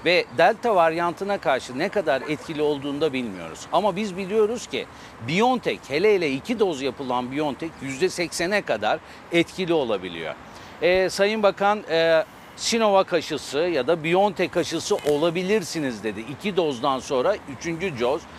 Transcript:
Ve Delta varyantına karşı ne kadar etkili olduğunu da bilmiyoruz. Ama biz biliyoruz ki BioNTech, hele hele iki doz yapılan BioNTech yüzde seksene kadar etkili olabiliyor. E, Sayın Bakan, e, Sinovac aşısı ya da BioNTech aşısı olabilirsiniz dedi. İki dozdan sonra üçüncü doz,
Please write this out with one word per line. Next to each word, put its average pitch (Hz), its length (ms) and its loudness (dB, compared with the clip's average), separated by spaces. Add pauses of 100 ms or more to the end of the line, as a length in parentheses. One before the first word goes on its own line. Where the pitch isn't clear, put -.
Ve 170 200 4 (140)
Delta 214 360 4
varyantına 175 640 2
karşı 127 400 -2
ne 180 100 0
kadar 151 340 0
etkili 147 400 -6
olduğunu 143 380 -2
da 156 120 0
bilmiyoruz. 92 600 -6
Ama 185 240 2
biz 202 200 -4
biliyoruz 208 500 0
ki 113 200 -6 (420)
BioNTech, 185 600 0
hele 190 260 4
hele 170 160 2
iki 202 300 -2
doz 170 220 0
yapılan 127 500 -4
BioNTech 143 380 -4 (120)
yüzde 135 260 -2
seksene 175 540 -2
kadar 113 360 0 (340)
etkili 170 400 2
olabiliyor. 92 640 0 (480)
E, 180 280 4
Sayın 208 320 2
Bakan, 202 480 2
e, 165 340 4 (320)
Sinovac 208 560 2
aşısı 147 460 -2
ya 156 280 0
da 160 180 2
BioNTech 180 520 2
aşısı 165 400 -2
olabilirsiniz 160 1080 0
dedi. 107 160 -4
İki 139 360 -6
dozdan 139 420 0
sonra 143 380 0 (220)
üçüncü 165 420 -4
doz, 135 220 0 (160)